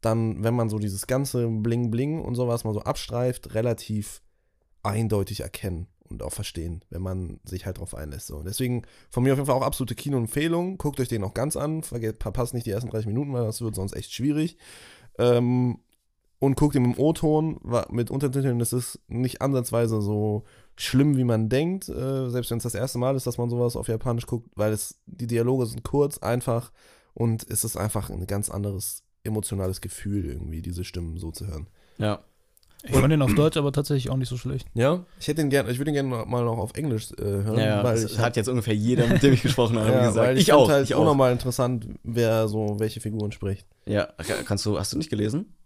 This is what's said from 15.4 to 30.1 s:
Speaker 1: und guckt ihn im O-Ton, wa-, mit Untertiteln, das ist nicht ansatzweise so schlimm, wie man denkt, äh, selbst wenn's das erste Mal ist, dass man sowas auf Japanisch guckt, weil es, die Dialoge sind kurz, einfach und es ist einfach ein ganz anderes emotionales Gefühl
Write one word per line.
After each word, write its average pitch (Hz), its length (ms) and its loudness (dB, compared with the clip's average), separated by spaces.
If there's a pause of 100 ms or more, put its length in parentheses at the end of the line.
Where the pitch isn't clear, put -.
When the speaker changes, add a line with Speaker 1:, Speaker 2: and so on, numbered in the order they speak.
Speaker 1:
und 135 180 2
guckt 147 180 4
ihn 131 100 4
im 123 140 2
O-Ton, 156 640 2
wa-, 117 280 0
mit 117 200 -2
Untertiteln, 135 480 0
das 117 140 0
ist 123 340 -4
nicht 120 360 -4
ansatzweise 117 600 0
so 104 420 0 (300)
schlimm, 139 420 4
wie 127 80 2
man 113 240 2
denkt, 165 400 0
äh, 131 420 -4
selbst 120 200 -4
wenn's 117 140 -4
das 120 100 -4
erste 120 240 -4
Mal 131 160 0
ist, 131 120 -2
dass 120 120 -4
man 120 120 0
sowas 120 260 0
auf - 120 -6
Japanisch 117 380 -2
guckt, - 300 -6
weil 107 160 2
es, - 340 -6
die - 220 -8
Dialoge 120 380 2
sind 120 180 -8
kurz, 143 340 0
einfach 120 540 -2 (420)
und 113 340 -2
es 110 140 -4
ist 113 140 -4
einfach 104 340 -2
ein 92 160 -6
ganz 101 240 -2
anderes 101 540 -6 (180)
emotionales 98 580 -4
Gefühl 101 440 -4